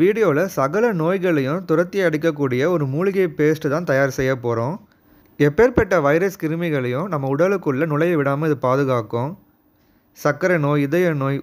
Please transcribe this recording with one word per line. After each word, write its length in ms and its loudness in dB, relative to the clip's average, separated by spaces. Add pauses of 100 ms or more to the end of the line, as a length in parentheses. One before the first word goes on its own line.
வீடியோல 380 2 (160)
சகல 340 0 (120)
நோய்களையும் 680 -2
துரத்தி 380 0
அடிக்கக்கூடிய 540 0 (120)
ஒரு 200 0
மூலிகை 340 0 (100)
பேஸ்ட் 360 2
தான் 180 -4
தயார் 260 2
செய்ய 140 0 (140)
போறோம். 280 -2 (760)
எப்பேற்பட்ட 600 4
வைரஸ் 340 2
கிருமிகளையும் 720 -2
நம்ம 220 -4
உடலுக்குள்ள 560 0
நுழைய 300 2
விடாம 280 0
இது 160 2
பாதுகாக்கும். 680 0 (920)
சர்க்கரை 420 0
நோய், 220 2
இதய 340 2
நோய், 220 -2